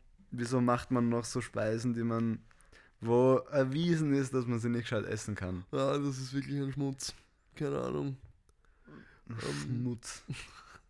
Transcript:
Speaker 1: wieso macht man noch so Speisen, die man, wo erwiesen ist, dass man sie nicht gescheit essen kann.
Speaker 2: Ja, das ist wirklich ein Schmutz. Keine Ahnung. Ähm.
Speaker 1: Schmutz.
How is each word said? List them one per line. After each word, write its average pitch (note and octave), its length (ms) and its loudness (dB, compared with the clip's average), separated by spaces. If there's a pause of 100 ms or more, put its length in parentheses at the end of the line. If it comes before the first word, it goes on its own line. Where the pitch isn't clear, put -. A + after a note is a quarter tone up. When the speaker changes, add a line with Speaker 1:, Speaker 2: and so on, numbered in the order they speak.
(300)
Speaker 1:
wieso A#2+ 300 0
macht A#2+ 300 2
man A#2+ 180 4
noch A#2 160 0
so B2 160 -4
Speisen, A2+ 540 -2
die A#2 100 -2
man, A2+ 340 0 (640)
wo B2 360 6 (140)
erwiesen D3+ 640 4
ist, C3+ 220 2
dass B2+ 120 2
man A#2+ 120 0
sie A#2 100 0
nicht A#2 140 0
gescheit A2 240 -2
essen G#2 280 -4
kann. F#2 380 -4
Speaker 2:
Ja, C#3 240 2
das C#3+ 220 -2
ist C3 160 -8
wirklich C#3 260 -4
ein C#3 100 -2
Schmutz. C#3 440 -4 (420)
Keine C#3+ 240 -2
Ahnung. C3+ 380 -2 (1120)
Ähm. A2+ 60 -8 (280)
Speaker 1:
Schmutz. A#2+ 580 -6 (680)